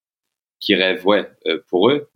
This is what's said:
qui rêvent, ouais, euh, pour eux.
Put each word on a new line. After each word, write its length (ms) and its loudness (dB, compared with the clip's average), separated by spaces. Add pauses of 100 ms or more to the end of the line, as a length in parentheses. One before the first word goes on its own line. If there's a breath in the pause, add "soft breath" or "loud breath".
(600)
qui 160 0
rêvent, 300 0
ouais, 240 0 (160)
euh, 140 -4 (100)
pour 200 2
eux. 260 -2